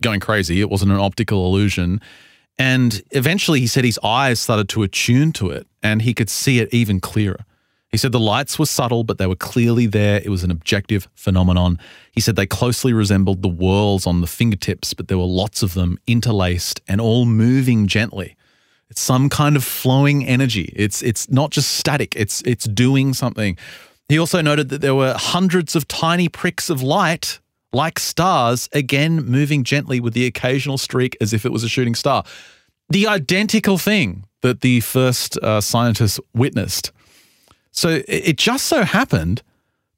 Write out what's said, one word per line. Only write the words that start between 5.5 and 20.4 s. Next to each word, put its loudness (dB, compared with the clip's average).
it -8
and 2
he 0
could -2
see 0
it -2
even 2
clearer. -2
He -2
said 0
the 2
lights 0
were 2
subtle, 0
but -2
they 0
were 0
clearly 2
there. 2
It -8
was -2
an 0
objective -4
phenomenon. 2
He -2
said 2
they 2
closely 0
resembled 2
the 2
whorls 2
on 2
the 0
fingertips, -2
but -12
there 0
were 0
lots -2
of -2
them 0
interlaced 0
and -2
all 2
moving 2
gently. -4
It's -10
some 2
kind 2
of -2
flowing 2
energy. 0